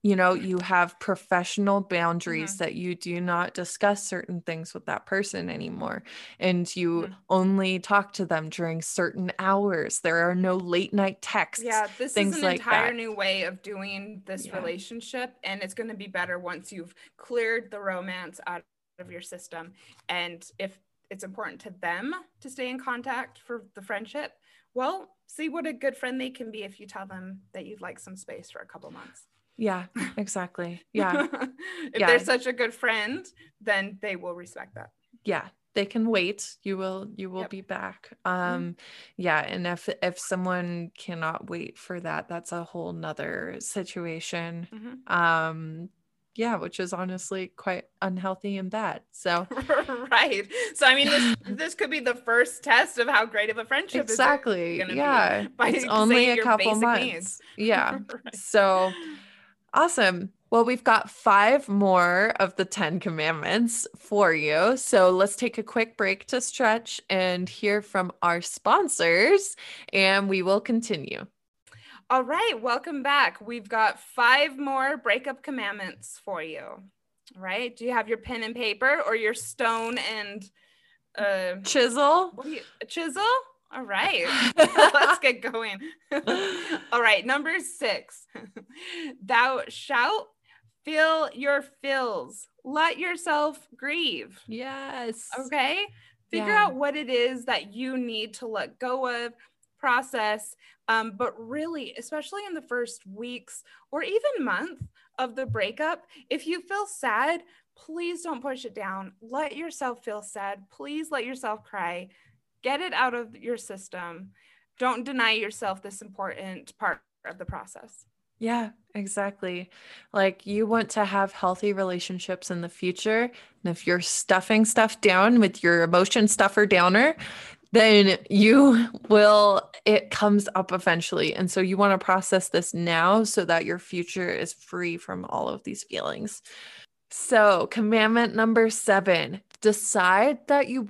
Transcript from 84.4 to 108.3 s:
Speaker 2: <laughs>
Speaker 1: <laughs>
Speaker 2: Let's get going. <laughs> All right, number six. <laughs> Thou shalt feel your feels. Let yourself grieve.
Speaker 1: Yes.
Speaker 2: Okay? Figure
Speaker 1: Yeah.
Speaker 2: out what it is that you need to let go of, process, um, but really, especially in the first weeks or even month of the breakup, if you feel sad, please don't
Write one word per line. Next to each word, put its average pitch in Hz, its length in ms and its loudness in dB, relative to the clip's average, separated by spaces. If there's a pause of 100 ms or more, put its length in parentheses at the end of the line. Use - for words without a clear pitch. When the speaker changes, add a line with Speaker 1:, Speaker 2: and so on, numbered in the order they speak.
Speaker 2:
<laughs> 240 120 2
Speaker 1:
<laughs> - 40 0
Speaker 2:
Let's - 600 8
get 247 200 2
going. 226 380 -6 (180)
<laughs> 349 960 -4
All 240 80 4
right, 214 240 4
number 294 360 -2
six. - 720 -6
<laughs> 254 920 -14
Thou 247 440 2
shalt 277 600 -2 (560)
feel 311 480 0
your 285 300 -2 (180)
feels. 233 680 -4 (160)
Let 302 340 0
yourself 320 800 -4
grieve. 262 720 -6
Speaker 1:
Yes. 254 840 -10 (100)
Speaker 2:
Okay? 269 400 -2 (520)
Figure 269 220 -2
Speaker 1:
Yeah. 415 120 6
Speaker 2:
out 294 100 0
what 285 220 -2
it 302 120 -6
is 247 380 0
that 202 260 -4
you 262 240 -6
need 226 380 -6
to 247 120 -14
let 208 320 -8
go 254 280 -4 (200)
of, 233 60 -10 (460)
process, 240 760 -2 (340)
um, 226 280 0
but 247 220 -2
really, 294 600 -8
especially 311 480 -10
in 359 80 -12
the 302 80 -10
first 240 440 -8
weeks 233 560 -14 (280)
or 294 120 -6
even 453 420 -2
month 240 360 -4 (380)
of 247 160 -4
the 262 120 -6
breakup, 220 580 -4 (260)
if 294 160 -4
you 349 140 -4
feel 392 260 -6
sad, 285 560 -2 (340)
please 339 460 -10
don't 330 200 -8